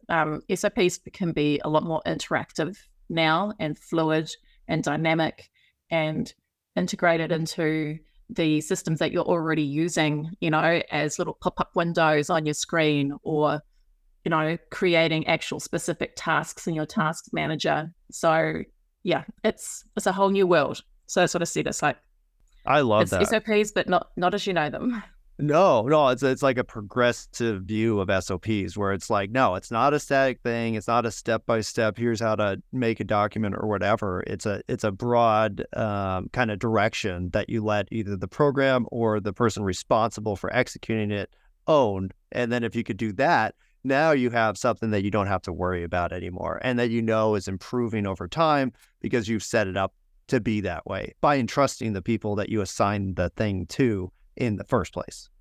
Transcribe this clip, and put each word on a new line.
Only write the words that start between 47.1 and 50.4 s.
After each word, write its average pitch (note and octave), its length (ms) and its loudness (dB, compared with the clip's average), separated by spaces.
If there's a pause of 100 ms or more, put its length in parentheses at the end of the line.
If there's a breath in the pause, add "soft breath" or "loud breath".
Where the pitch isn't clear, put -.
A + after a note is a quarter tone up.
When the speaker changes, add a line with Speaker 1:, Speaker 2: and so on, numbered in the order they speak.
Speaker 2:
is G2 140 -2
improving G#2+ 580 -2
over F#2 220 -6
time D3 440 2 (280 soft breath)
because A2+ 280 -2
you've A2 140 -2
set A2 240 0
it F#2 100 -4
up F#2+ 180 -2 (340)
to C3 100 2
be A2 220 0